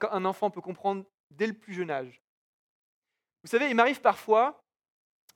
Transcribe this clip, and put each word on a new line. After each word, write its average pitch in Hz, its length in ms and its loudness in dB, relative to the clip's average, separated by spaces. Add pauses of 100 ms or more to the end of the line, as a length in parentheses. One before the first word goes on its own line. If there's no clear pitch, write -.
(100)
un 185 140 -2
enfant 190 260 0
peut 175 100 -14
comprendre 196 440 -6 (260)
dès 151 160 -2
le 220 80 -4
plus 214 200 -16
jeune 175 160 -6
âge. 131 320 -8 (1200)
Vous 160 80 -16
savez, 262 180 2
il 247 60 -2
m'arrive 247 260 4
parfois, 220 640 2 (720)